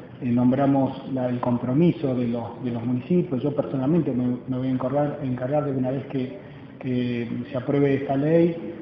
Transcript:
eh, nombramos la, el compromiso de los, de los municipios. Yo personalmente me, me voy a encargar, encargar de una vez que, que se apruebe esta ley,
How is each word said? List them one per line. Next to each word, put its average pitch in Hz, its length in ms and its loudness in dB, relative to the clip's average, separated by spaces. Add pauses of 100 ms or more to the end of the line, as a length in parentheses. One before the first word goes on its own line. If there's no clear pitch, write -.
(200)
eh, 131 100 -2
nombramos 131 800 2
la, 127 200 -2
el 123 100 -2
compromiso 127 720 2
de 120 140 0
los, 117 340 -6
de 123 80 -4
los 117 140 -4
municipios. 127 580 0
Yo 143 140 -2
personalmente 139 560 0
me, 123 240 0 (100)
me 127 120 -2
voy 131 100 -2
a 131 40 0
encargar, 139 500 0
encargar 131 420 -2
de 139 80 -2
una 127 180 0
vez 131 180 -2
que, 127 280 -4 (420)
que 123 480 0 (240)
se - 60 -4
apruebe 139 380 4
esta 135 220 0
ley, 165 380 4 (280)